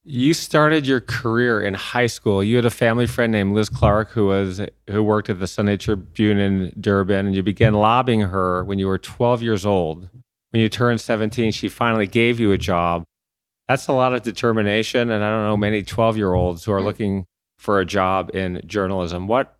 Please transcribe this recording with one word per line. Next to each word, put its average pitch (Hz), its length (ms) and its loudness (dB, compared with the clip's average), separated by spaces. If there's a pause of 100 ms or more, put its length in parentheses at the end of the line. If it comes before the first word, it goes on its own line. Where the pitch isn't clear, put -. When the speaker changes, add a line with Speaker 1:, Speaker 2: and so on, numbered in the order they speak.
Speaker 1:
You 139 300 2
started 151 500 2
your 131 160 0
career 117 600 -2
in 98 140 -4
high 123 340 -2
school. 98 340 0
You 110 140 2
had 120 80 2
a 117 60 2
family 117 360 0
friend 120 240 0
named 101 240 0
Liz 107 140 2
Clark 104 420 2
who 107 160 0
was, 98 340 0 (300)
who 104 100 0
worked 107 300 0
at 92 80 -2
the 95 80 -4
Sunday 101 300 0
Tribune 104 640 0
in 98 400 0
Durban, 98 460 0
and 95 100 0
you 95 80 -2
began 107 300 2
lobbying 113 480 2
her 92 420 -2
when 98 160 -4
you 95 80 0
were 95 100 -2
twelve 120 440 -2
years 107 220 -2
old. 90 440 -2 (420)
When 117 100 2
you 110 80 4
turned 120 320 0
seventeen, 110 520 -2
she - 160 -6
finally 110 400 0
gave 117 320 2
you 107 100 4
a 95 80 2
job. 85 460 -2 (640)
That's 135 180 -2
a 151 60 -2
lot 127 200 2
of 120 100 -4
determination, 110 840 0
and 107 140 0
I 107 80 0
don't 107 140 -2
know 107 120 0
many 104 280 0
twelve-year-olds 92 800 0
who 107 80 -2
are 98 80 0
Speaker 2:
Mm. 95 40 -2
Speaker 1:
looking 98 420 -4 (320)
for 101 200 0
a 90 80 2
job 92 480 0
in 92 320 -4
journalism. 92 640 -4
What 127 320 -2